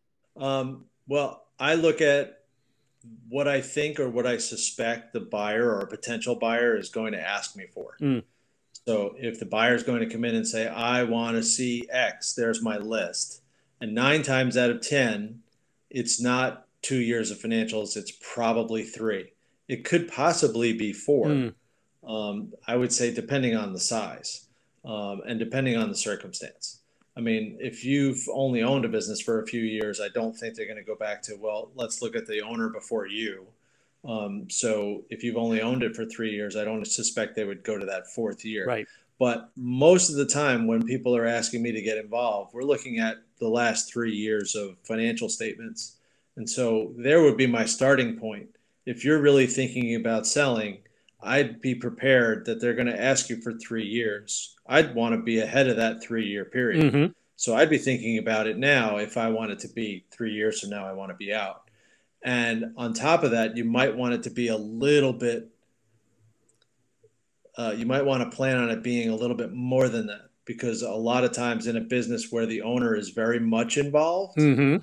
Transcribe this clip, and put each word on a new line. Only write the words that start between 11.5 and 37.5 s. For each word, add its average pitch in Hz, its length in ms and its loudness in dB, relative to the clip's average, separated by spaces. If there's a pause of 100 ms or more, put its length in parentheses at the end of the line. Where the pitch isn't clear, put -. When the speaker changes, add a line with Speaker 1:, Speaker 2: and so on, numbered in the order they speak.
Speaker 1:
X, 123 440 -2
there's 117 280 0
my 107 140 -2
list." - 680 -6 (380)
And 110 140 -6
nine 139 280 4
times 131 340 2
out 123 140 4
of 117 100 -4
ten, 113 640 -2 (460)
it's 117 320 -4
not 123 460 0 (160)
two 131 180 0
years 117 300 0
of 104 80 -10
financials, 110 580 -2
it's 101 240 -10
probably 113 600 -2
three. 107 500 -4 (360)
It 117 160 -6
could 170 240 0
possibly 120 640 2
be 110 200 -2
four. 139 340 2
Speaker 2:
Mm. 131 280 0 (520)
Speaker 1:
Um, 104 460 -6 (140)
I 117 100 0
would 123 160 2
say 120 200 0
depending 123 420 0
on 101 180 -2
the 90 80 -8
size, - 640 -6 (380)
um, 104 420 -6
and 113 120 -4
depending 120 380 0
on 110 120 0
the 101 80 -6
circumstance. - 840 -8 (380)
I 123 40 -10
mean, 110 400 -2
if 123 240 -10
you've 135 480 0
only 127 300 0
owned 131 220 2
a 110 40 -2
business 104 320 -4
for 113 220 -2
a - 40 -10
few 117 160 -4
years, 107 380 -4
I 101 80 -4
don't 113 240 -4
think 113 220 -10
they're 110 140 -8
gonna 107 140 -12
go 107 140 -8
back 104 280 -6
to, 110 120 -12
"Well, 107 380 -6
let's 120 260 -8
look 117 160 -6
at 113 100 -6
the 107 140 -4
owner 113 280 -4
before 107 380 -6
you." 98 400 -8 (580)
Um, 104 440 -6
so 104 600 -2
if 110 120 -12
you've 120 140 -4
only 113 240 0
owned 123 220 0
it 110 120 -2
for 113 120 -8
three 113 240 -6
years, 104 260 -6
I 107 80 -2
don't 107 220 -4
suspect 110 480 -2
they 110 100 -2
would 98 180 -8